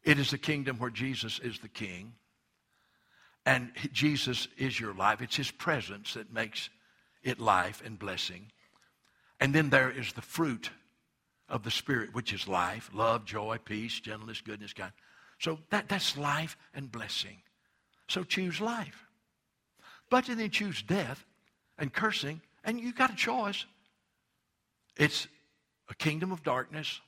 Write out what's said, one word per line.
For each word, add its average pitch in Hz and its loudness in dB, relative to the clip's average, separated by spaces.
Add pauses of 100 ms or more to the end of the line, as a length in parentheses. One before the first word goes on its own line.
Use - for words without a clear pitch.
It 147 8
is 135 2
a 135 -2
kingdom 139 0
where 120 -2
Jesus 113 -2
is 117 -6
the 123 -14
king. 101 -8 (1300)
And 123 4
he, 143 -6
Jesus 135 2
is 131 -2
your 107 -4
life. 101 4
It's - -4
his 139 -2
presence 107 -2
that 110 -10
makes 113 -2 (540)
it 123 -2
life 92 4
and 110 -12
blessing. 95 -6 (880)
And 135 4
then 147 4
there 131 8
is 120 -6
the - -10
fruit 143 -2 (800)
of 120 -2
the 120 -2
Spirit, 120 0
which 117 -4
is 95 -4
life, 95 0
love, 113 4
joy, 110 -4
peace, 107 -4
gentleness, 107 -10
goodness, 104 -10
kindness. 95 -10 (460)
So 160 -2 (140)
that, 208 0
that's 196 0
life 147 -2 (200)
and 135 -10
blessing. 104 -6 (680)
So 185 -2
choose 180 0
life. 220 -4 (1040)
But 247 6
then 226 0
choose 202 0
death 139 -2 (520)
and 139 -4
cursing, 160 0 (240)
and 233 -2
you 240 -4
got 262 4
a 196 -8
choice. 226 0 (1300)
It's - 2 (640)
a - -10
kingdom 160 -2
of 160 -8
darkness 139 -2